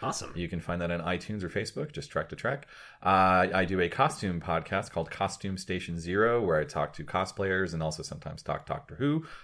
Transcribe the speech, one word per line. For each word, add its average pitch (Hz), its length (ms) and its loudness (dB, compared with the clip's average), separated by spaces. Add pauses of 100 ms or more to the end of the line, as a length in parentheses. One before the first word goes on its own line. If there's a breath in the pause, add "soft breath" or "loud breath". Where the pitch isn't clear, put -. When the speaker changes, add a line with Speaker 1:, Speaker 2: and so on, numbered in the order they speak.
Speaker 1:
Awesome. - 320 -6
Speaker 2:
You 85 140 -4
can 87 100 -4
find 87 220 -4
that 87 100 0
on 85 100 0
iTunes 90 420 -4
or 85 80 -4
Facebook, 123 420 -4
just - 180 -8
Trek 73 200 -2
to 78 60 -8
Trek. 139 300 -4 (360 loud breath)
Uh, 92 500 8
I 92 140 4
do 92 140 0
a 85 100 4
costume 107 500 0
podcast 87 500 -2
called 82 200 -4
Costume 95 480 -4
Station 90 420 -4
Zero, 107 420 4
where 82 160 4
I 76 60 2
talk 76 300 -2
to 78 100 -8
cosplayers 95 720 0
and 80 80 -2
also 80 200 -2
sometimes - 400 -10
talk - 220 -4
Doctor - 300 -6
Who. 151 320 0 (180 loud breath)